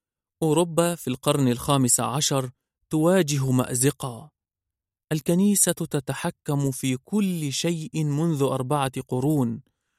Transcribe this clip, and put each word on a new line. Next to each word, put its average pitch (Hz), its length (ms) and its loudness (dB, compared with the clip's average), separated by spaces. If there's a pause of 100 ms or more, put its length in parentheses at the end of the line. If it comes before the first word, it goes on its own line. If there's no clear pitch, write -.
(440)
أوروبا 165 520 2
في - 120 -10
القرن 139 400 0
الخامس 123 520 2
عشر 127 500 -2 (400)
تواجه 156 640 2
مأزقا. 127 760 0 (840)
الكنيسة 180 600 2
تتحكم 143 1000 -4
في 131 260 -2
كل 180 560 -2
شيء 160 500 -4
منذ 147 400 0
أربعة 135 640 -2
قرون، 127 540 0 (380)